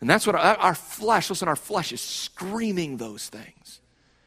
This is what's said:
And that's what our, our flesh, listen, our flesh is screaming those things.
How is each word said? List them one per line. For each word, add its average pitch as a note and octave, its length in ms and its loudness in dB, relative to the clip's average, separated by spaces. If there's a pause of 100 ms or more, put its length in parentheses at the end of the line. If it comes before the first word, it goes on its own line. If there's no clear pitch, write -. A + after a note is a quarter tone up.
And A#2 80 -2
that's G#3 180 6
what G3 100 2
our, F#3+ 200 6
our F3+ 180 4
flesh, - 560 0
listen, F3 180 -2
our D3 80 2
flesh G3 340 -4
is A#2+ 100 -10
screaming F#3 1000 -4
those A2 300 -10
things. - 520 -20 (460)